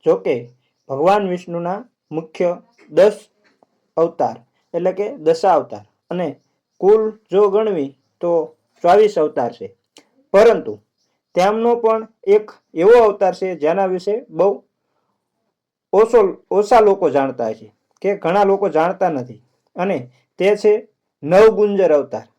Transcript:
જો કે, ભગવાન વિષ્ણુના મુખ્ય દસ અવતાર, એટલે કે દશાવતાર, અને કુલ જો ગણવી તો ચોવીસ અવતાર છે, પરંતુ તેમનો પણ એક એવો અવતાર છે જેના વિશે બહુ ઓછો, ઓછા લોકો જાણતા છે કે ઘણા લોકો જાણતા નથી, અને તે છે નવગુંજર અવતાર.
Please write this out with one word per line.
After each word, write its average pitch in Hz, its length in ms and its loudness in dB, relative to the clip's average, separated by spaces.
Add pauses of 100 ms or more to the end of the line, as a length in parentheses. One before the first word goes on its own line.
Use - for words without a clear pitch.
જો 165 100 2
કે, 135 340 -6 (400)
ભગવાન 185 400 0
વિષ્ણુના 175 540 -8 (280)
મુખ્ય 175 500 -6 (280)
દસ 190 300 2 (760)
અવતાર, 156 380 -2 (380)
એટલે 175 180 -4
કે 208 260 -8
દશાવતાર, 156 680 -2 (240)
અને 170 300 -8 (400)
કુલ 214 400 2 (120)
જો 202 180 2
ગણવી 190 480 -2 (220)
તો 170 360 -4 (260)
ચોવીસ 202 380 4
અવતાર 147 320 -4
છે, - 240 -18 (560)
પરંતુ 185 480 2 (560)
તેમનો 220 400 0
પણ 220 320 -2 (160)
એક 208 280 0 (220)
એવો 220 300 6
અવતાર 202 300 0
છે 185 220 -6
જેના 165 300 -2
વિશે 190 440 -6
બહુ 190 340 -2 (1300)
ઓછો, 214 580 2
ઓછા 208 280 2
લોકો 196 300 2
જાણતા 127 440 -4
છે 110 200 -20 (280)
કે 196 140 -2
ઘણા 196 280 -2
લોકો 196 260 0
જાણતા 175 400 -2
નથી, 127 340 -10 (320)
અને 175 360 -6 (260)
તે 202 180 0
છે 208 320 -2 (360)
નવગુંજર 196 680 2
અવતાર. 135 340 -4 (120)